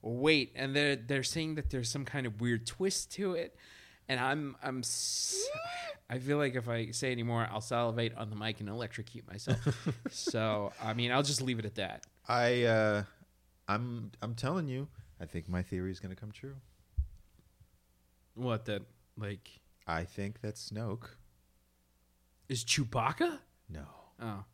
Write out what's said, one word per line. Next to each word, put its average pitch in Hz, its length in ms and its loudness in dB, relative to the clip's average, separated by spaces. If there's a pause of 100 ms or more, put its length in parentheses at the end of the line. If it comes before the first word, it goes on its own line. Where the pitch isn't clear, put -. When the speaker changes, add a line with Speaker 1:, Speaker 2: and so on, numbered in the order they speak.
Speaker 1:
wait. 131 540 4
And 135 180 -2
they're, 143 220 4
they're 131 280 0
saying 160 320 0
that 147 160 -2
there's 123 180 0
some 139 160 -2
kind 135 200 -2
of 107 140 -4
weird 117 260 2
twist - 500 -2
to 190 180 0
it. 170 240 -4 (500)
And 131 100 0
I'm, 135 460 0
I'm, 131 160 -2
s-, - 640 -2 (640)
I 127 100 -4
feel 139 180 0
like 139 180 2
if 120 140 -2
I 113 220 -2
say 127 200 0
any 120 120 0
more, 117 280 2
I'll 104 80 -4
salivate 117 560 2
on 110 140 -6
the 107 80 -6
mic 110 240 -4
and 104 80 -4
electrocute 117 580 -8
myself. 113 320 0 (420)
Speaker 2:
<laughs> - 80 -6
Speaker 1:
So, 107 600 0 (100)
I 110 120 -2
mean, 120 180 2
I'll 131 100 6
just 139 200 2
leave 127 180 0
it 107 60 -2
at 101 100 -4
that. 90 300 -4 (240)
Speaker 2:
I, 120 340 6
uh, 107 400 6 (640)
I'm, 113 440 -2 (100)
I'm 113 140 -4
telling 147 340 0
you, 135 180 -2 (320)
I 87 60 -8
think 82 240 -6
my 90 140 2
theory 92 280 -2
is 90 80 -8
gonna 92 160 -8
come 104 160 -12
true. 135 240 -12 (1800)
Speaker 1:
What, 117 300 0
that, 101 180 -2 (340)
like, 101 320 -6 (360)
Speaker 2:
I 82 200 0
think 101 360 -6
that 107 140 -4
Snoke 110 540 -6 (1400)
Speaker 1:
is 120 160 -2
Chewbacca? 147 760 2 (300)
Speaker 2:
No. 76 140 -10 (380)
Speaker 1:
Oh. 104 220 -6 (100)